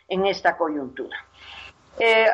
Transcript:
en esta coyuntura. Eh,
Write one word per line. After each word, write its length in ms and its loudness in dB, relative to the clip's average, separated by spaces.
en 200 0
esta 300 0
coyuntura. 600 -6
Eh, 360 4